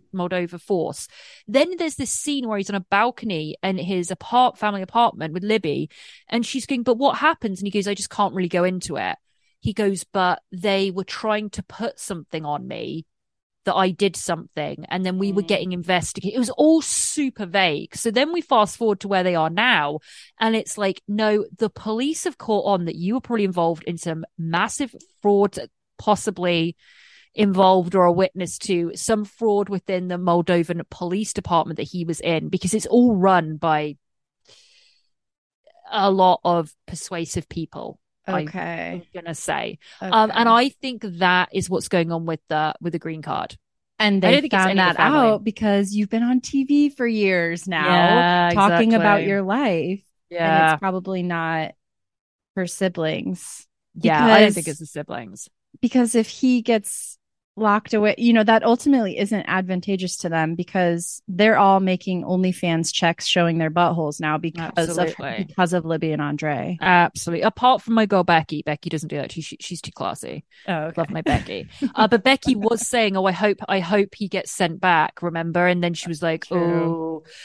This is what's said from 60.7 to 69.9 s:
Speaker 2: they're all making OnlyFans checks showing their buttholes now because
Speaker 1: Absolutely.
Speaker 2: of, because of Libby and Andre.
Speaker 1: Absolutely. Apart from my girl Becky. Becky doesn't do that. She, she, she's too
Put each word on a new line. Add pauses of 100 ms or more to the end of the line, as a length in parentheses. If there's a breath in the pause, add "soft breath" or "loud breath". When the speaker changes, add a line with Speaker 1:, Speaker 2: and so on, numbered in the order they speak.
Speaker 2:
they're
all
making
OnlyFans
checks
showing
their
buttholes
now
because
Speaker 1:
Absolutely.
Speaker 2:
of,
because
of
Libby
and
Andre.
Speaker 1:
Absolutely.
Apart
from
my
girl
Becky.
Becky
doesn't
do
that.
She,
she,
she's
too